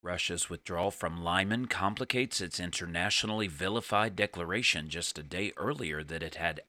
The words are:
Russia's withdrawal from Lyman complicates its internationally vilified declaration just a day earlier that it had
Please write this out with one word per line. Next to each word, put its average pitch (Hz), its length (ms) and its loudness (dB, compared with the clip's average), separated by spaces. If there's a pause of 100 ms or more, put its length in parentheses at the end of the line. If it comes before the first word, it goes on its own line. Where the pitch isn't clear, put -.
Russia's 90 480 -2
withdrawal 90 400 0
from 85 340 -2
Lyman 98 400 4
complicates 117 760 0
its 87 180 -4
internationally 92 840 0
vilified 101 680 2
declaration 90 760 2
just 82 280 -2
a 73 40 -8
day 90 340 -4
earlier 82 480 -2
that 82 180 -6
it 80 120 -6
had 82 340 -2